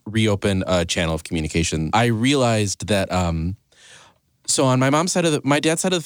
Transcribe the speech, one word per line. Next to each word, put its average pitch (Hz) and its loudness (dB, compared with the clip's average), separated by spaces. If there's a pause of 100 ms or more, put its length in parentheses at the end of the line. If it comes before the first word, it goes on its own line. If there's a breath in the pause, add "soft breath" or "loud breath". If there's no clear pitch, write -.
reopen 104 0
a 90 2
channel 85 -2
of 80 -6
communication. 78 -2
I 117 2
realized 117 0
that, 98 0
um, 85 -2 (880 loud breath)
so - 0
on 127 4
my 131 4
mom's 160 0
side 175 0
of 160 2
the, 143 0
my 143 2
dad's 160 0
side 185 0
of 180 0
the 156 -6